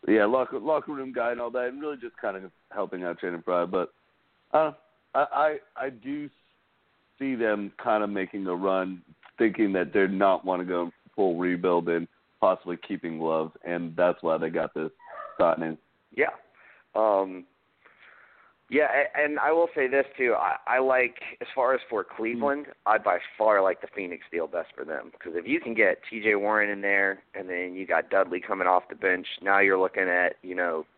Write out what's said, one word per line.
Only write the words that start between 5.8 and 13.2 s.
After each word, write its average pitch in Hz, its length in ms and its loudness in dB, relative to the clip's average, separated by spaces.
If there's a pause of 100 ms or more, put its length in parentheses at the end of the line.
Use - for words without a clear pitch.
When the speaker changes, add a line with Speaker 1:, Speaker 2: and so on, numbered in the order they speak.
Speaker 1:
I 139 40 -6
do 139 400 -10 (880)
see 135 160 -2
them 104 380 0 (100)
kind 107 220 2
of 104 60 -4
making 98 360 -4
a 90 80 -2
run, 92 480 -2 (340)
thinking 107 360 2
that 90 200 0
they're 95 160 4
not 95 360 2
wanna 90 200 -2
go 87 280 -2 (220)
full 92 220 2
rebuild 87 520 2
and 85 180 0 (320)
possibly 90 380 2 (100)
keeping 85 320 -6
Love, 80 320 -2 (140)